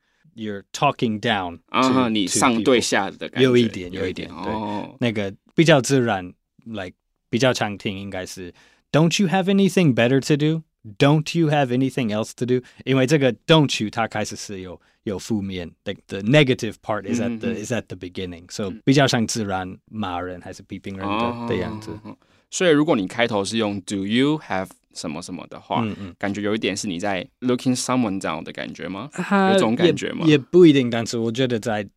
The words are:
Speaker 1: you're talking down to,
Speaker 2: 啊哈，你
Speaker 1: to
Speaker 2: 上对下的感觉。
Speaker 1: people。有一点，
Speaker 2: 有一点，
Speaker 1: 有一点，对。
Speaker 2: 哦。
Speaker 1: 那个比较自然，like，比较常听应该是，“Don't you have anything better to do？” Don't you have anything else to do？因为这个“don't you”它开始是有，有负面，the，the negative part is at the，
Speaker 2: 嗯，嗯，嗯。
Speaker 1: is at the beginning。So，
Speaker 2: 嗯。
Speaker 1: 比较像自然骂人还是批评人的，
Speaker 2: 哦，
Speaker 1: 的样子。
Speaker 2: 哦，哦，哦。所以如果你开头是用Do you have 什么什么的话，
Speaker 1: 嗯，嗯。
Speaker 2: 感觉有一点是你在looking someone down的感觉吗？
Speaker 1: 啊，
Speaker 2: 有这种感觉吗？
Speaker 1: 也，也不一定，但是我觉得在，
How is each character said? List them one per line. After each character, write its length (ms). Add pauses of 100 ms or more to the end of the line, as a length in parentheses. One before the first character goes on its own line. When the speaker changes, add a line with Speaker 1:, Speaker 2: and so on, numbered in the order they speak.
(360)
Speaker 1:
you're 360
talking 480
down 380
to, 120
Speaker 2:
啊 220
哈， 180
你 160
Speaker 1:
to 60
Speaker 2:
上 320
对 180
下 300
的 180
感 20
觉。 80
Speaker 1:
people。 40
有 140
一 100
点， 240
Speaker 2:
有 160
一 60
点， 160
Speaker 1:
有 60
一 0
点， 80
对。 100
Speaker 2:
哦。 480
Speaker 1:
那 100
个 200 (220)
比 120
较 160
自 180
然， 340 (320)
like， 300 (340)
比 80
较 160
常 240
听 220
应 100
该 160
是， 280 (380)
“Don't 300
you 60
have 160
anything 500
better 320
to 120
do？” 260 (340)
Don't 420
you 100
have 180
anything 420
else 260
to 100
do？ 160 (220)
因 140
为 100
这 100
个 140 (160)
“don't 340
you” 80
它 160
开 200
始 100
是 240
有， 220 (220)
有 140
负 240
面， 300 (140)
the，the 380
negative 500 (100)
part 200
is 180
at 180
the， 120
Speaker 2:
嗯， 20
嗯， 20
嗯。 100
Speaker 1:
is 60
at 120
the 120
beginning。So， 760
Speaker 2:
嗯。 140
Speaker 1:
比 100
较 140
像 180
自 200
然 400
骂 340
人 220
还 100
是 120
批 160
评 180
人 100
的， 60
Speaker 2:
哦， 340
Speaker 1:
的 80
样 240
子。 120
Speaker 2:
哦， 120
哦， 80
哦。 60 (340)
所 160
以 40
如 120
果 140
你 100
开 180
头 200
是 120
用 240
Do 240
you 340
have 280 (260)
什 160
么 120
什 120
么 140
的 120
话， 240
Speaker 1:
嗯， 160
嗯。 180
Speaker 2:
感 160
觉 80
有 140
一 20
点 180
是 120
你 120
在 280 (140)
looking 340
someone 440
down 240
的 80
感 220
觉 140
吗？ 260
Speaker 1:
啊， 360
Speaker 2:
有 40
这 60
种 160
感 200
觉 180
吗？ 120
Speaker 1:
也， 60
也 60
不 280
一 60
定， 180
但 160
是 120
我 140
觉 160
得 120
在， 380